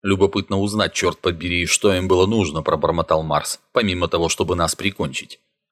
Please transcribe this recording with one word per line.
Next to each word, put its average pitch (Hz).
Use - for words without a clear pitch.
«Любопытно 98
узнать, 101
чёрт 87
побери, 87
что 98
им 92
было 92
нужно», 90
пробормотал 80
Марс, 76
«помимо 92
того, 82
чтобы 90
нас 82
прикончить». -